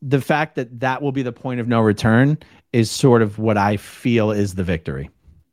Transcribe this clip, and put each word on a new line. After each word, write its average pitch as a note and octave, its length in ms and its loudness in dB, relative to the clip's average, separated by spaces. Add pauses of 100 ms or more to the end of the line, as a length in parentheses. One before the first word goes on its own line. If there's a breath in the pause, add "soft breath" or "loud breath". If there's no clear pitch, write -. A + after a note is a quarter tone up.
The C3+ 180 0
fact D3+ 360 -2
that B2 240 -10
that C3 200 -4
will C#3+ 120 -4
be C3+ 100 -4
the A#2+ 100 -6
point B2 280 -8
of A#2 80 -6
no A#2 120 2
return A2+ 560 4 (360 soft breath)
is A#2 180 0
sort A#2+ 320 4
of G#2 160 -4
what A2 180 0
I G#2 200 0
feel A2 560 -2
is G2+ 240 -2
the F#2 80 -4
victory. D#2+ 440 -6 (440)